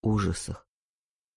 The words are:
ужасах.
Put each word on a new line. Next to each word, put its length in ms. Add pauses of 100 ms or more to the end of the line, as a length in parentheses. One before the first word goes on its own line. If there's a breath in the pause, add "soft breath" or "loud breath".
ужасах. 680 (680)